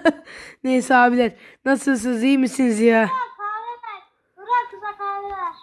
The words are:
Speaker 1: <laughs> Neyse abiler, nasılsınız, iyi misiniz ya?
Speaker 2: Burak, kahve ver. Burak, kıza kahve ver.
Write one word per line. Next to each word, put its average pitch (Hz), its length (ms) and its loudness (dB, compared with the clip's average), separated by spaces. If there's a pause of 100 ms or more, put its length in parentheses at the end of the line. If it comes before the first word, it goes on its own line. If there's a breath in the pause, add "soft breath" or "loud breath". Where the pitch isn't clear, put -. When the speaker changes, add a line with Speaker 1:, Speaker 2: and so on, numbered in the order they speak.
(120)
Speaker 1:
<laughs> - 520 -12
Neyse 262 320 0
abiler, 247 360 4 (320 soft breath)
nasılsınız, 254 580 0
iyi 269 160 4
misiniz 247 420 0
ya? 226 280 4
Speaker 2:
Burak, 508 300 -6
kahve 427 340 -10 (140)
ver. 403 160 -16 (340)
Burak, 480 340 -4
kıza 403 280 -12
kahve 302 280 -8
ver. 359 260 -8 (100)